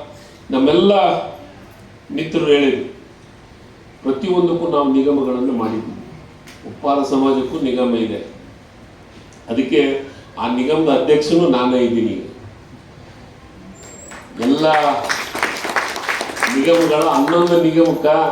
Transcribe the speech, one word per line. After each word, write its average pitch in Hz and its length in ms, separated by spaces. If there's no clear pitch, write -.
ನಮ್ಮೆಲ್ಲ 156 420
ಮಿತ್ರರು 160 340
ಹೇಳಿದ್ರು, 143 380
ಪ್ರತಿಯೊಂದಕ್ಕೂ 170 640
ನಾವು 143 260
ನಿಗಮಗಳನ್ನು 131 600
ಮಾಡಿದ್ವಿ. 113 420
ಉಪ್ಪಾರ 143 360
ಸಮಾಜಕ್ಕೂ 135 560
ನಿಗಮ 123 360
ಇದೆ, 107 240
ಅದಕ್ಕೆ 135 300
ಆ 120 160
ನಿಗಮದ 151 340
ಅಧ್ಯಕ್ಷನು 151 600
ನಾನೇ 127 300
ಇದ್ದೀನಿ. 113 360
ಎಲ್ಲ 147 260
ನಿಗಮಗಳ 156 480
ಹನ್ನೊಂದು 165 600
ನಿಗಮಕ್ಕ 160 440